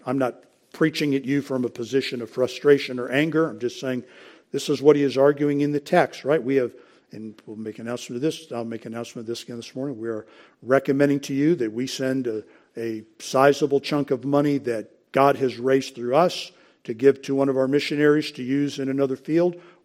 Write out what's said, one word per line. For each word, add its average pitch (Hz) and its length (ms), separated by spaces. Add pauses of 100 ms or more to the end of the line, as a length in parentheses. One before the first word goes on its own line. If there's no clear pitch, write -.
I'm 131 140
not 123 260 (280)
preaching 156 420
at 139 100
you 139 180
from 131 220
a 117 40
position 123 540
of 110 80
frustration 131 680
or 123 100
anger. 156 400
I'm 110 100
just 117 220
saying 127 240 (460)
this - 180
is 135 140
what 147 140
he 143 60
is 127 140
arguing 143 440
in 147 120
the 147 80
text, - 440
right? 143 180
We 135 140
have, 123 160 (400)
and 110 340
we'll 110 100
make 110 220
an 113 80
announcement 120 300
of 123 60
this. - 300
I'll 120 120
make 113 220
an 110 60
announcement 117 320
of - 20
this 117 160
again 120 140
this - 180
morning. 135 240
We 113 100
are 110 180 (360)
recommending 139 580
to 143 140
you 147 220
that 110 160
we 123 140
send 131 400
a, 110 180 (320)
a 113 280 (140)
sizable 139 640
chunk 147 300
of 127 140
money 143 340
that 117 320 (220)
God 135 240
has 117 220
raised 131 360
through 120 220
us 170 340 (340)
to 127 80
give 135 300
to 139 120
one 139 140
of 131 80
our 131 120
missionaries 147 640
to 131 100
use 139 360
in 135 100
another 135 280
field. 170 380 (300)